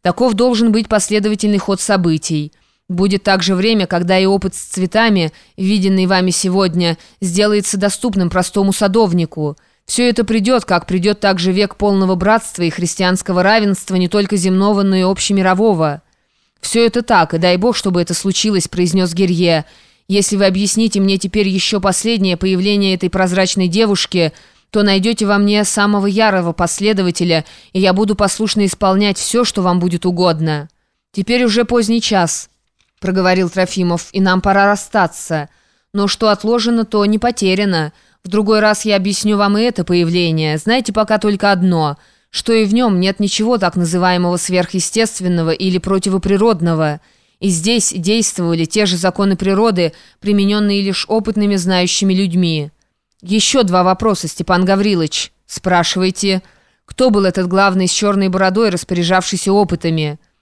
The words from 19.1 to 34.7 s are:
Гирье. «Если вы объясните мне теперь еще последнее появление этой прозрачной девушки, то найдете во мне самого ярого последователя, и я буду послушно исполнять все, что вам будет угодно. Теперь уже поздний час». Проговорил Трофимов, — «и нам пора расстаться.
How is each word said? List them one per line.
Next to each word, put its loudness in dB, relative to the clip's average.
Гирье. 0
«Если 0
вы 2
объясните 0
мне 2
теперь -2
еще -2
последнее 0
появление 0
этой -2
прозрачной 0
девушки, 0
то 0
найдете 0
во 2
мне 2
самого 0
ярого 0
последователя, 0
и -2
я 4
буду 0
послушно 0
исполнять 0
все, 0
что -2
вам 2
будет -2
угодно. -2
Теперь 0
уже 2
поздний 0
час». -2
Проговорил 0
Трофимов, — -2
«и -2
нам 2
пора 2
расстаться. -2